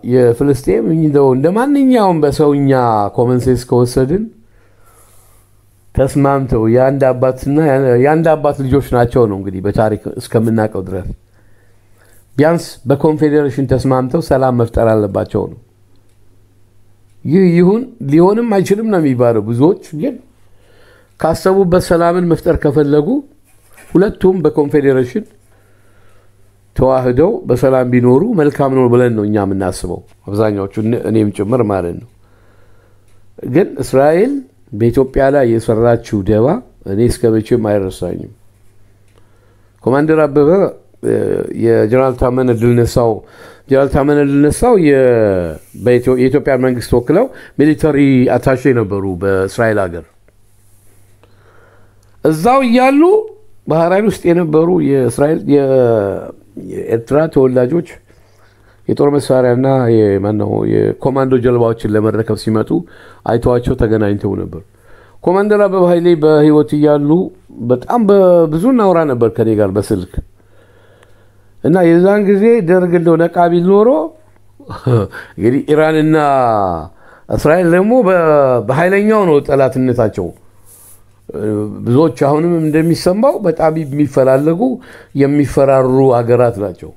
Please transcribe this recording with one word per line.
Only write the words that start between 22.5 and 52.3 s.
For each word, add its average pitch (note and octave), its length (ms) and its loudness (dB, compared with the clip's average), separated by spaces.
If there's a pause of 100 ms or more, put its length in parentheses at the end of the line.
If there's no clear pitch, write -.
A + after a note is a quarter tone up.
ከፈለጉ D3 500 0 (800)
ሁለቱም F#3 500 0
በኮንፌዴሬሽን C#3+ 880 0 (1500)
ተዋህደው C3 560 0 (100)
በሰላም B2+ 460 0
ቢኖሩ B2 360 4 (100)
መልካም C#3+ 400 0
ነው C3 140 2
ብለን A#2+ 260 2
ነው G#2+ 100 -2
እኛ G#2 140 -2
የምናስበው፣ F#2+ 640 -4 (220)
አብዛኛዎቹ G2+ 560 -4
እነ-፣ A2+ 280 -2
እኔም G#2+ 260 0
ጭምር G#2+ 320 -4
ማለት F2+ 320 -4
ነው። - 140 -16 (1300)
ግን C#3 240 0 (120)
እስራኤል D3+ 540 0 (380)
በኢትዮጵያ B2 580 0
ላይ C#3 180 2
የሰራችው A#2 760 0
ደባ G#2+ 260 0 (380)
እኔ G2 180 -6
እስከ A#2+ 260 -2
መቼም A2 360 -2
አይረሳኝም። F#2+ 680 -6 (1500)
ኮማንደር D3+ 380 0
አበበ፣ D3 280 2 (540)
እ፣ A2+ 100 -2 (460)
የጀነራል A#2 560 2
ታመነ B2+ 380 0
ድልነሳው፣ A#2 600 0 (520)
ጀነራል C3 240 0
ታመነ D3 320 0
ድልነሳው C#3+ 580 2
የ-፣ C#3+ 200 4 (800)
በኢትዮ-፣ B2 400 0
የኢትዮጵያ C3 400 0
መንግስት B2+ 360 -2
ወክለው D3 320 0 (300)
ሚሊተሪ D3 440 0 (300)
አታሼ B2+ 440 0
ነበሩ G2+ 300 -2 (140)
በእስራኤል G2 600 -2
ሀገር። E2+ 260 -8 (2250)
እዛው E3+ 400 0